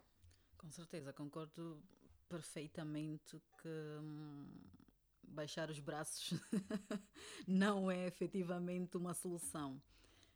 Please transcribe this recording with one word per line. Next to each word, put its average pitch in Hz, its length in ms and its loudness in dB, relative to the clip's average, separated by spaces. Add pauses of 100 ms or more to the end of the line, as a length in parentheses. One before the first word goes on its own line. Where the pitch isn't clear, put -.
(600)
Com 160 80 -10
certeza, 156 420 -6
concordo 151 720 -6 (460)
perfeitamente 156 1120 -4 (180)
que, 165 80 -8
hum, 151 800 -6 (760)
baixar 156 480 -2
os 147 80 -4
braços 156 600 0 (120)
<laughs> 202 580 0 (380)
não 190 420 8
é 180 160 4
efetivamente 180 880 2
uma 175 200 0
solução. 151 640 -2 (540)